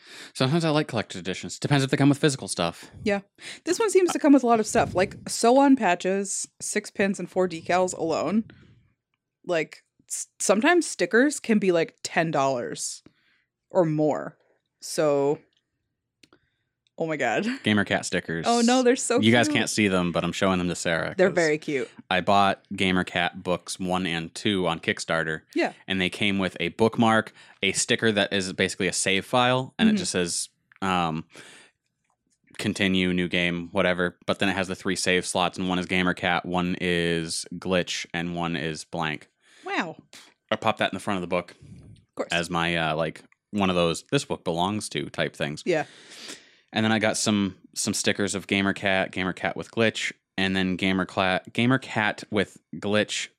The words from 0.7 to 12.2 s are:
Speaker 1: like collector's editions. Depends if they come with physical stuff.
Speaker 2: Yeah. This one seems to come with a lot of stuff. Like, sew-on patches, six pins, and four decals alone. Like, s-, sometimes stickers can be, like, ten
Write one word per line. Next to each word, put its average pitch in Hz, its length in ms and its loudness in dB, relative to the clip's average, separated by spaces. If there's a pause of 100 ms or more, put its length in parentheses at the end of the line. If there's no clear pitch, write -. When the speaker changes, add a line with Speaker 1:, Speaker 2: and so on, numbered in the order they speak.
Speaker 1:
like 151 180 2
collector's 98 320 -4
editions. 90 400 -8
Depends 139 240 2
if 131 60 -2
they 151 60 2
come 139 120 6
with 139 100 4
physical 135 300 0
stuff. - 420 -4 (140)
Speaker 2:
Yeah. 202 160 0 (440)
This 339 140 0
one 453 120 0
seems 359 220 4
to 311 60 -2
come 285 140 6
with 277 100 8
a 247 40 0
lot 233 140 6
of 214 60 -2
stuff. - 280 0
Like, 185 220 0 (120)
sew-on 269 480 6
patches, 190 720 0 (120)
six - 300 -4
pins, 196 300 0
and 175 100 -10
four 185 180 2
decals 180 480 0
alone. 160 480 0 (1000)
Like, 160 380 -4 (240)
s-, - 180 -8 (140)
sometimes 285 460 4
stickers 240 520 2
can 220 220 2
be, 196 100 2
like, 165 320 2
ten 165 300 0